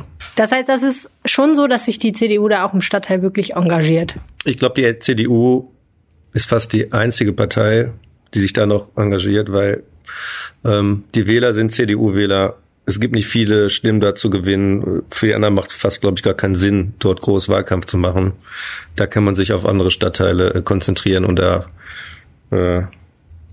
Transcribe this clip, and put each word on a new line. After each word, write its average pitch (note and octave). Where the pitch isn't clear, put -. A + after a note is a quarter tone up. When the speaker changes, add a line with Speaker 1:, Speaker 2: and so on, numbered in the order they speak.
Speaker 1:
Das A3
heißt, C4
das C4
ist C4
schon D4
so, C#4+
dass B3
sich A3+
die G#3+
C A3+
D G#3
U G#3
da G3+
auch G3+
im F#3
Stadtteil F#3+
wirklich F#3+
engagiert? E3
Speaker 2:
Ich C3+
glaub, B2+
die A#2
C C3
D A2
U B2
ist -
fast A#2
die G#2+
einzige A2+
Partei, A2
die G#2
sich G2
da G#2+
noch G#2
engagiert, G2+
weil, G2+
ähm, G2+
die G#2+
Wähler A#2+
sind A2
C-D-U-Wähler. G2+
Es G#2
gibt A#2
nicht G#2+
viele G#2
Stimmen G#2+
da G2+
zu -
gewinnen. F#2+
Für -
die A2
anderen G#2
macht's F#2+
fast, -
glaub F#2+
ich, -
gar G2
keinen G2
Sinn, F#2+
dort F#2
groß G2
Wahlkampf F#2+
zu -
machen. F#2
Da G2+
kann G#2
man G2
sich F#2+
auf F#2
andere F#2
Stadtteile, F#2
äh, F#2
konzentrieren F#2+
und F2+
da, F2+
äh, F2+